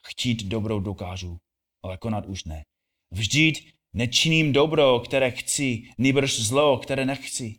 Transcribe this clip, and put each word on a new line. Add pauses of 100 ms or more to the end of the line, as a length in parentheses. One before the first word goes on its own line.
chtít
dobrou
dokážu, (460)
ale
konat
už
ne. (460)
Vždyť (180)
nečiním
dobro,
které
chci, (160)
nýbrž
zlo,
které
nechci.